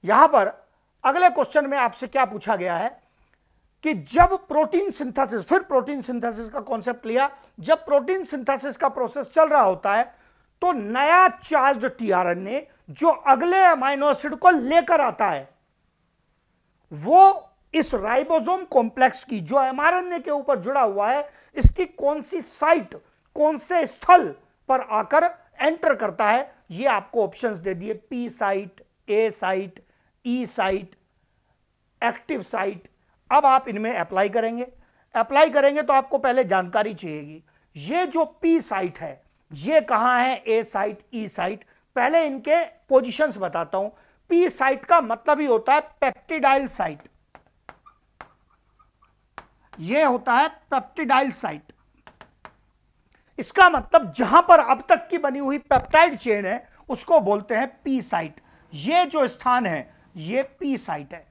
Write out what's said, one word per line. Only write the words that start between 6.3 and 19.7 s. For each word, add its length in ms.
का 120
कॉन्सेप्ट 440
लिया, 240
जब 260
प्रोटीन 400
सिंथेसिस 520
का 120
प्रोसेस 400
चल 180
रहा 140
होता 320
है 100
तो 100
नया 580
चार्ज्ड 600
टीआरएनए 760
जो 180
अगले 540
अमीनो 480
एसिड 240
को 160
लेकर 500
आता 260
है, 220
वो 600
इस 220
राइबोसोम 680
कॉम्प्लेक्स 580
की 180
जो 200
एमआरएनए 580